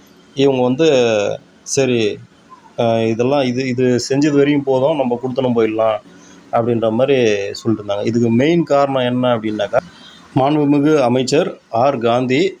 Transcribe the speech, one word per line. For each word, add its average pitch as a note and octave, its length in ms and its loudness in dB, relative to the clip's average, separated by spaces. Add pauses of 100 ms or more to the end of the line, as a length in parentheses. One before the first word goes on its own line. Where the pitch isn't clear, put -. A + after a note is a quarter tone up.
(340)
இவங்க C3+ 280 2
வந்து B2+ 480 2 (540)
சரி, A#2 560 -2 (600)
அ, A2+ 280 0
இதெல்லாம் B2 340 0
இது, C3 260 -2
இது B2 420 0
செஞ்சது C#3+ 280 0
வரையும் C#3+ 260 2
போதும், C3+ 340 0
நம்ம A#2+ 240 -2
கொடுத்தனம் B2+ 340 -2
போயிடலாம் A2 440 0 (520)
அப்படின்ற A2+ 400 0
மாதிரி A2 600 0
சொல்லிட்டு G#2 400 -4
இருந்தாங்க. G2+ 120 -4
இதுக்கு A#2 240 0
மெயின் D3+ 340 2
காரணம் C#3 380 0
என்ன B2 360 0
அப்படின்னாக்கா, G#2+ 400 -4 (580)
மாண்புமிகு D3 680 2
அமைச்சர் B2+ 580 0 (100)
ஆர் C3 280 0
காந்தி B2+ 640 0